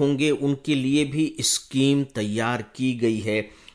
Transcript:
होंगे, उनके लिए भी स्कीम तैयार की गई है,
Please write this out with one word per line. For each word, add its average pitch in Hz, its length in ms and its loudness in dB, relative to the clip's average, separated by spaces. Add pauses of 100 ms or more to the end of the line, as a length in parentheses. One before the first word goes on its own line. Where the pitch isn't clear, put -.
होंगे, 143 300 2
उनके 139 440 -2
लिए 139 300 2
भी 147 360 -2
स्कीम 139 640 0
तैयार 113 580 -4
की 127 320 -4
गई 113 240 0
है, 107 320 -2 (240)